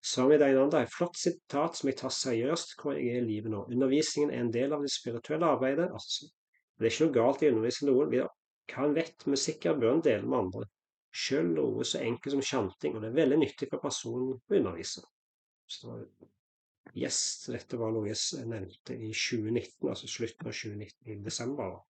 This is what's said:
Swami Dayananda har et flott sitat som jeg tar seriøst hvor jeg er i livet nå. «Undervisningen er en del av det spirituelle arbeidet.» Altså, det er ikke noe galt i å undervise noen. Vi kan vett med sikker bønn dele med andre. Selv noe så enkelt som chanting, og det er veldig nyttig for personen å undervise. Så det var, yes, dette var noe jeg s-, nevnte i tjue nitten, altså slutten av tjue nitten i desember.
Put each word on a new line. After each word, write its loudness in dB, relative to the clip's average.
Swami 6
Dayananda 6
har 2
et -12
flott -2
sitat -2
som -2
jeg -4
tar -4
seriøst -2
hvor -2
jeg -2
er 0
i 0
livet -4
nå. -4
«Undervisningen 2
er -4
en -2
del 0
av -2
det -4
spirituelle -2
arbeidet.» 0
Altså, -8
det 2
er 2
ikke 4
noe 2
galt 4
i 6
å 4
undervise 0
noen. 4
Vi 4
kan 2
vett -4
med 2
sikker 0
bønn 6
dele 4
med 0
andre. -6
Selv 0
noe 0
så -2
enkelt -2
som 0
chanting, -2
og -6
det -4
er 2
veldig 6
nyttig -2
for -6
personen -4
å -2
undervise. -2
Så -14
det -14
var, -12
yes, -4
dette -8
var -2
noe -2
jeg -4
s-, -4
nevnte -10
i -8
tjue -2
nitten, -2
altså -10
slutten -8
av -8
tjue -8
nitten -14
i -10
desember. -6